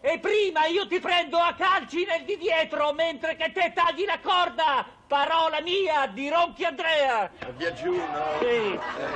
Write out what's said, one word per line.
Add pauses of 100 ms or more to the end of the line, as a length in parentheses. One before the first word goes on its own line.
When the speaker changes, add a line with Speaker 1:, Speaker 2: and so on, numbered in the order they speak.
Speaker 1:
e
prima
io
ti
prendo
a
calci
nel
di
dietro,
mentre
che
te
tagli
la
corda, (200)
parola
mia,
di
Ronchi
Andrea. (260)
Speaker 2:
Via
giù,
no? (160)
Speaker 1:
Sì. (380)